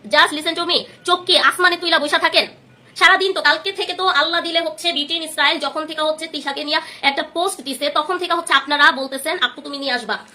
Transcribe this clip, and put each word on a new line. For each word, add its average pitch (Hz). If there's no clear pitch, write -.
just 302
listen 320
to 339
me। 339
চোখ 359
কি 339
আসমানে 349
তুইলা 339
বসা 302
থাকেন 330
সারাদিন? 370
তো 311
কালকে 311
থেকে 359
তো 370
আল্লাহ 330
দিলে 330
হচ্ছে 330
Beauty 294
in 320
Style, 311
যখন 294
থেকে 311
হচ্ছে 311
তিশাকে 285
নিয়ে 302
একটা 269
পোস্ট 349
দিছে, 247
তখন 330
থেকে 339
হচ্ছে 339
আপনারা 285
বলতেছেন, 269
"আপু 247
তুমি 285
নিয়ে 277
আসবা, 220